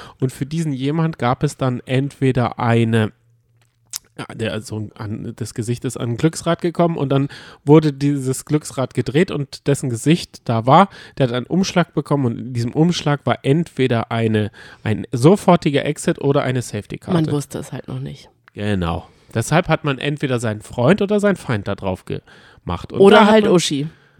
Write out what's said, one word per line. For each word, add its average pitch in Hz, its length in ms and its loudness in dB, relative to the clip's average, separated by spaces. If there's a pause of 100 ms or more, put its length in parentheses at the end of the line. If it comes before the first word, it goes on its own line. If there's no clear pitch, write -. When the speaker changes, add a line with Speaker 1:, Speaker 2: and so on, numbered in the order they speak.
(200)
Speaker 1:
und 131 120 -2
für 135 160 -8
diesen 156 260 -4
jemand 156 460 -2
gab 123 240 0
es 143 120 -2
dann 127 300 -2
entweder 131 720 0
eine, 113 540 2 (1080)
ja, - 160 -10
der, 110 200 -4
also 107 420 -8
an, 110 400 -10
das - 180 -10
Gesicht 120 320 -6
ist 127 120 -6
an 117 140 -4
ein 117 60 -4
Glücksrad 165 440 -2
gekommen 170 360 0
und 139 120 -2
dann 139 180 2 (360)
wurde 151 300 6
dieses 139 520 -2
Glücksrad - 500 -4
gedreht 147 340 0
und - 380 -6
dessen 139 240 0
Gesicht - 580 0
da 113 160 0
war, 160 240 6 (300)
der 135 80 2
hat 117 80 -4
einen 123 100 -4
Umschlag 180 480 0
bekommen 143 320 -2
und 120 140 -2
in 120 140 -10
diesem 117 200 -4
Umschlag 151 520 0
war 120 180 0
entweder 131 680 0
eine, 110 380 0 (340)
ein 104 280 -2
sofortiger 151 720 4
Exit - 360 -4
oder 139 200 2
eine 127 220 -2
Safety-Karte. - 580 -4
Speaker 2:
Man 156 100 -2
wusste 143 280 -6
es 143 120 -12
halt - 160 -14
noch 131 120 -10
nicht. 143 300 -14 (240)
Speaker 1:
Genau. 95 540 -2 (280)
Deshalb 147 320 0
hat 160 160 0
man 139 140 -2
entweder 143 420 -4
seinen 107 220 -4
Freund 143 400 0
oder 202 180 0
seinen 196 180 2
Feind 104 300 -4
da 101 60 -4
drauf 92 320 -6
gemacht. - 880 -10
Und - 60 -6
Speaker 2:
Oder 196 180 8
Speaker 1:
da 214 80 8
hat 208 60 6
Speaker 2:
halt 214 140 6
Speaker 1:
man 202 80 4
Speaker 2:
Uschi. 156 340 0 (320)